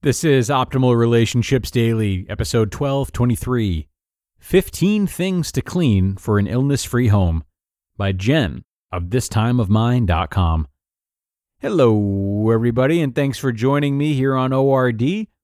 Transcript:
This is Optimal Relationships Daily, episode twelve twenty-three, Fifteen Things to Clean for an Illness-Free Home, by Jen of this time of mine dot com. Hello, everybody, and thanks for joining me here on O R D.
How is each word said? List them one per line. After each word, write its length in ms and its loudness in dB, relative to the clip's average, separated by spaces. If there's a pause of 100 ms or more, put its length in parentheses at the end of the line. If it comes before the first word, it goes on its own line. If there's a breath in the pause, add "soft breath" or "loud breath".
This 220 0
is 260 2
Optimal 480 0
Relationships 760 2
Daily, 560 0
episode 420 -2
twelve 400 -2
twenty-three, 760 -2 (500)
Fifteen 720 0
Things 420 -2
to 100 -4
Clean 540 2
for 240 0
an 80 2
Illness-Free 640 0
Home, 340 2 (540)
by 160 -2
Jen 500 0 (300)
of 180 -6
this 180 -2
time 300 0
of 100 0
mine 380 2
dot 240 0
com. 380 0 (920)
Hello, 920 0
everybody, 540 0
and 100 -4
thanks 260 -2
for 120 -4
joining 480 0
me 160 0
here 220 0
on 160 0
O 180 2
R 220 2
D. 380 -4 (140)